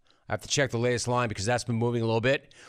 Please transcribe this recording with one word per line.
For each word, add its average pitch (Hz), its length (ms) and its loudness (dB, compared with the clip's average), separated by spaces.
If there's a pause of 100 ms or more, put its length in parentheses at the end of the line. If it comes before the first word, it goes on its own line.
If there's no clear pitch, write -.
(300)
I - 40 -6
have 110 80 -4
to - 80 -14
check 139 220 2
the 120 60 -2
latest 120 300 0
line 123 220 0
because 101 160 -6
that's 120 180 0
been 117 140 -2
moving 120 240 0
a 113 40 0
little 113 160 2
bit. 135 320 0 (160)